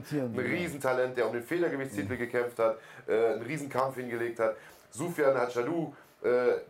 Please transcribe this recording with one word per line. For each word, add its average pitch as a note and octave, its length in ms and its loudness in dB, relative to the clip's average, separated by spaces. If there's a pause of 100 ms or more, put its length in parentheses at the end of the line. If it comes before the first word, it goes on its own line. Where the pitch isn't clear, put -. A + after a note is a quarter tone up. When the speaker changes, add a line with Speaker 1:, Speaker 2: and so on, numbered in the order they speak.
Speaker 1:
amtierenden, B2+ 420 -4
Speaker 2:
ein B2+ 80 0
Speaker 1:
ja. E3 40 0
Speaker 2:
Riesentalent, C3 600 0
der A#2 100 4
um A2 60 -2
den A#2+ 100 -4
Federgewichtstitel C#3+ 680 -2
Speaker 1:
Ja. A#2+ 60 -2
Speaker 2:
gekämpft A#2+ 420 -2
hat, A2+ 180 2 (300)
äh, A2 240 4
einen A2+ 100 -2
Riesenkampf C3+ 540 -2
hingelegt A#2 420 -4
hat. A2 160 2 (360)
Sufjan D3+ 480 2
Hadjalou, C#3 540 0 (300)
äh, B2 480 4